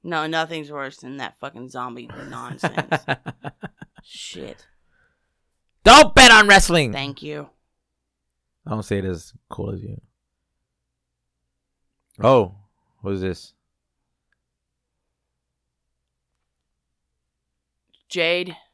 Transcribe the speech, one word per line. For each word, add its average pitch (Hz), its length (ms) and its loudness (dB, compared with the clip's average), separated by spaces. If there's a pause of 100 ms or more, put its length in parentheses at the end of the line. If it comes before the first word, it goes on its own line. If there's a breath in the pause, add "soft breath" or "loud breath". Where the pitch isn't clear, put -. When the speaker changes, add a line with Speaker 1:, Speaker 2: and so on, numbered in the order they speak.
Speaker 1:
No, 160 240 -6
nothing's 160 440 -8
worse 139 280 -12
than 135 180 -16
that 127 220 -14
fucking 127 320 -16
zombie 123 400 -14 (180)
nonsense. - 760 -8 (420)
Speaker 2:
<laughs> - 540 -20
Speaker 1:
Shit. - 640 -18 (1160)
Speaker 2:
Don't 285 320 8
bet 254 160 10
on 214 160 8
wrestling! 170 460 4
Speaker 1:
Thank 139 300 -10
you. 147 260 -14 (1160)
Speaker 2:
I - 40 -14
don't 110 120 -6
say 98 160 -6
it 95 80 -6
as 87 260 -10 (160)
cool 104 260 -10
as 95 80 -14
you. 101 160 -16 (2250)
Oh, 110 320 2 (460)
what 98 140 -8
is 92 80 -8
this? 92 300 -10 (4000)
Speaker 1:
Jade. 175 480 -4 (180)